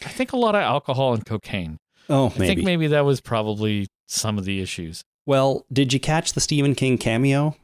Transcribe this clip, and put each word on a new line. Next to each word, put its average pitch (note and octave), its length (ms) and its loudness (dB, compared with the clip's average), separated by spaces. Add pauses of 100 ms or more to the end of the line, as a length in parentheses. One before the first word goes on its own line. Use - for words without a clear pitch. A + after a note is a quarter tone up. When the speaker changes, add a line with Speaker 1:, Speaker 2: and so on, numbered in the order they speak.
Speaker 1:
I - 40 -12
think - 220 -4
a C4 60 -2
lot A3 180 2
of G3+ 60 2
alcohol C3 520 0
and A2 120 -2
cocaine. F#2 520 -6 (320)
Speaker 2:
Oh, C3+ 180 4
Speaker 1:
I - 20 -2
think - 100 -4
Speaker 2:
maybe. F#3 240 2
Speaker 1:
maybe E3+ 240 2
that D3 160 2
was C#3 160 2
probably G#2+ 680 -2 (200)
some G#2+ 300 -4
of F#2+ 80 -4
the G2 160 -2
issues. E2+ 420 -10 (220)
Speaker 2:
Well, C3+ 460 0
did C3 200 2
you C3+ 80 2
catch D#3 320 0
the - 80 -4
Stephen C#3+ 340 2
King B2+ 240 2
cameo C#3 680 0